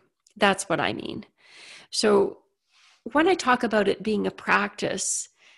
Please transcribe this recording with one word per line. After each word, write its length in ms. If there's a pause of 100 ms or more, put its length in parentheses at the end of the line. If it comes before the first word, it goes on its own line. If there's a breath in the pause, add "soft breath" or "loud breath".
(380)
That's 320
what 100
I 140
mean. 320 (680 loud breath)
So 440 (720 soft breath)
when 160
I 80
talk 260
about 260
it 140
being 240
a 60
practice 960 (280 soft breath)